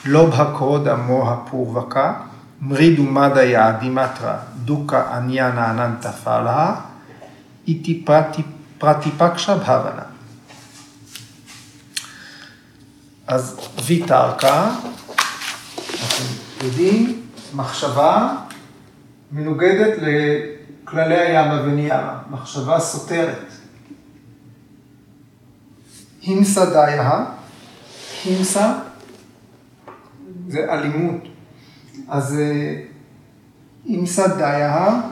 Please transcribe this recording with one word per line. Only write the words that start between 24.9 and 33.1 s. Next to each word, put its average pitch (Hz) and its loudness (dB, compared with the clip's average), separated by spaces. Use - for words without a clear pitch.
הימסה 196 4
דיה, 147 4
הימסה 190 0
זה 156 -4
אלימות. 151 -2
אז, 143 -2
אה, 147 -2